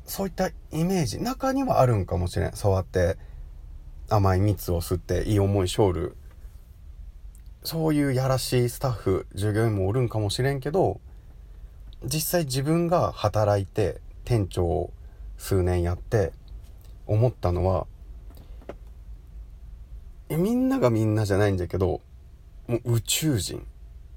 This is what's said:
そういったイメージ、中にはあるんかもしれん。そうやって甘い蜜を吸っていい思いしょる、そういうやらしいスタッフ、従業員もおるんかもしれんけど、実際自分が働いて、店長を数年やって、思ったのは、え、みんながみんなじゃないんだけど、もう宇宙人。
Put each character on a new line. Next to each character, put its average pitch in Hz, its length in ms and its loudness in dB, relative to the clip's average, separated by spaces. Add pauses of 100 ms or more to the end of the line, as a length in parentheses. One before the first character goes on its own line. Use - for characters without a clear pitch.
そ - 180 -6
う 196 60 -2
い - 20 -4
っ - 20 -10
た 185 140 0
イ 175 60 -4 (180)
メ 175 320 2
ー 131 40 2
ジ、 - 140 -6
中 262 320 0
に 269 120 0
は - 160 4
あ 131 60 8
る 120 100 4
ん 92 100 0
か 90 100 -2
も 90 120 0
し - 100 -4
れ 92 80 0
ん。 - 60 -4
そ - 180 2
う 95 40 6
や 92 80 2
っ - 20 -8
て 90 340 2 (920)
甘 98 280 4
い 92 40 4
蜜 101 300 2
を 87 100 2
吸 92 140 -2
っ 87 60 0
て 90 240 0
い 107 100 2
い 101 60 6
思 98 240 4
い 90 40 0
し - 120 0
ょ 101 100 8
る、 82 260 -4 (1500)
そ 160 240 0
う 151 60 4
い 143 120 4
う 135 80 2
や 131 140 2
ら 131 100 2
し 123 280 2
い - 20 -2
ス - 100 -6
タ 135 120 0
ッ - 20 0
フ、 95 420 0
従 104 180 0
業 113 140 4
員 110 80 2
も 95 140 2
お 101 40 0
る 131 80 2
ん 120 80 2
か 110 120 -2
も 104 100 0
し 127 140 0
れ 139 80 2
ん 139 80 -4
け 143 100 -4
ど、 151 300 2 (1040)
実 156 260 -2
際 175 140 2
自 135 180 -2
分 165 240 2
が 165 240 4
働 104 500 2
い 98 60 -4
て、 - 340 0 (240)
店 107 220 2
長 90 180 0
を 85 280 0 (460)
数 92 260 2
年 90 180 4
や 87 120 0
っ - 40 -6
て、 - 340 0 (760)
思 113 220 4
っ - 20 -4
た - 180 -2
の 87 160 2
は、 92 220 2 (2500)
え、 147 80 -2
み 196 180 2
ん 254 140 2
な 269 100 2
が 127 120 6
み 110 140 4
ん 107 120 4
な 110 80 2
じ 98 100 2
ゃ - 20 4
な 104 120 6
い 101 40 4
ん 95 40 0
だ 87 100 -2
け 95 120 -4
ど、 90 220 2 (680)
も 120 160 0
う 120 100 2
宇 113 60 2
宙 139 400 0
人。 - 260 -8 (500)